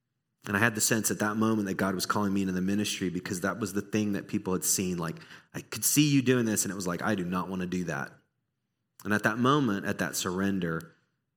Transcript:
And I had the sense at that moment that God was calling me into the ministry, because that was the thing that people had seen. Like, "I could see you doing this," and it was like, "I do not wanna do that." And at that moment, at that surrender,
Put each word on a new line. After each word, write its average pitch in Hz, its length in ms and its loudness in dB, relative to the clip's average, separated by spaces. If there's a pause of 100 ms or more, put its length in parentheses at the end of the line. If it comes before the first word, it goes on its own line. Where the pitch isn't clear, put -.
(460)
And 101 100 0
I 98 40 4
had 117 160 4
the 107 60 -2
sense 110 280 2
at 92 80 -2
that 107 180 0
moment 110 320 2
that 95 60 0
God 95 220 0
was 90 100 -4
calling 104 260 0
me 98 100 0
into 95 120 0
the 92 80 0
ministry, 98 480 0
because 87 320 -6
that 95 180 -2
was 98 140 -4
the 101 80 -2
thing 104 320 -2
that - 140 -6
people 95 260 -2
had 90 100 -2
seen. 90 360 0
Like, 82 200 -6 (320)
"I - 100 -10
could - 220 -8
see 151 240 4
you 139 140 6
doing 123 240 4
this," 107 180 2
and 98 80 -4
it 92 40 -6
was 98 100 -6
like, 87 160 -2
"I 107 140 2
do 92 100 0
not 90 240 -2
wanna 92 160 -4
do 90 200 -2
that." 71 280 -6 (880)
And 104 120 0
at 104 80 0
that 113 160 0
moment, 120 480 2
at 98 100 -2
that 76 180 -2
surrender, 90 800 -2 (440)